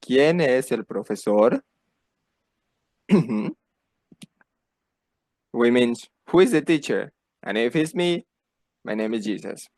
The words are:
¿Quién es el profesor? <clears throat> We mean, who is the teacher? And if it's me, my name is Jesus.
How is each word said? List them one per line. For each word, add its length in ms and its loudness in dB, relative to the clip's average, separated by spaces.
¿Quién 400 2
es 320 0
el 120 -4
profesor? 760 0
<clears throat> 480 0
We 180 2
mean, 240 2
who 140 2
is 120 4
the 100 2
teacher? 500 -2
And 140 -6
if 180 -2
it's 200 -2
me, 320 -2
my 100 -8
name 200 -4
is 100 -4
Jesus. 420 -8